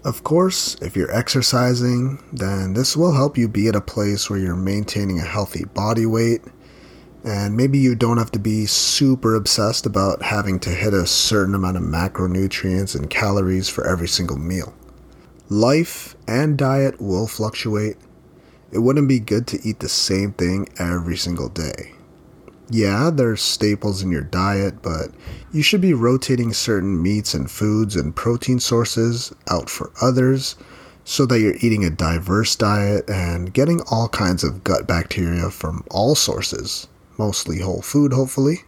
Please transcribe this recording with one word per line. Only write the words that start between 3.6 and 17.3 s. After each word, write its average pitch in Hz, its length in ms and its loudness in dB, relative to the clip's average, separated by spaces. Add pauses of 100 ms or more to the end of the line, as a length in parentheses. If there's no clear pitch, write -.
at 104 80 2
a 101 60 2
place 101 480 -2
where 101 100 -2
you're 90 160 0
maintaining 98 640 -2
a 82 60 -4
healthy - 400 -4 (100)
body 113 320 0
weight, 113 340 2 (840)
and 101 320 -2
maybe 135 220 4
you 131 160 6
don't 117 240 2
have 113 140 0
to 113 80 -4
be 107 260 0
super 127 720 2
obsessed 107 500 0
about 98 380 0
having 98 380 -2
to 90 100 -4
hit 101 240 0
a 87 100 2
certain 98 480 2
amount 92 240 0
of 85 60 -2
macronutrients 92 1120 0
and 76 160 -4
calories 95 580 0
for - 180 -4
every 85 200 -2
single 80 300 -2
meal. 85 360 -6 (760)
Life 127 680 0 (120)
and 139 300 0
diet 135 420 2
will 101 280 -2
fluctuate. 107 680 -4 (720)